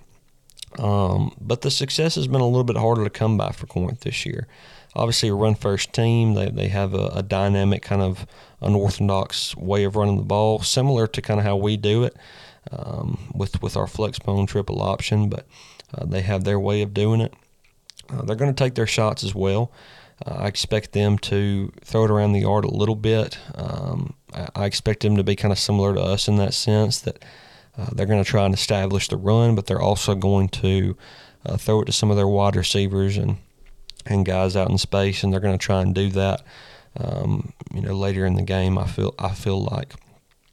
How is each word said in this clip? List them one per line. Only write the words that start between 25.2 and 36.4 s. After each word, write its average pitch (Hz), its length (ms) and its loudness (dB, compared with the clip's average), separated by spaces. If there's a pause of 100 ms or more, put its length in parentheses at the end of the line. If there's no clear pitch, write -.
be 98 120 2
kinda 101 200 0
similar 101 380 2
to 95 80 0
us 92 260 0
in 104 100 4
that 98 160 2
sense 107 480 0
that, - 220 -8 (540)
uh, 95 140 -6
they're 98 140 -2
gonna 101 180 4
try 101 220 2
and 95 80 4
establish 98 560 0
the - 80 -2
run, 113 360 4
but 104 140 0
they're 95 140 0
also 101 340 2
going 95 320 2
to, 95 480 0 (500)
uh, - 120 -4
throw 107 240 2
it - 40 -2
to - 60 -4
some - 180 2
of 104 60 4
their 101 120 4
wide 101 280 2
receivers 98 600 0
and, 98 180 0 (720)
and 98 200 2
guys 92 300 0
out 92 140 2
in 95 80 2
space, 98 460 0
and 98 100 2
they're 95 80 0
gonna 98 160 0
try 95 240 0
and 95 120 2
do 98 180 2
that, 98 300 0 (540)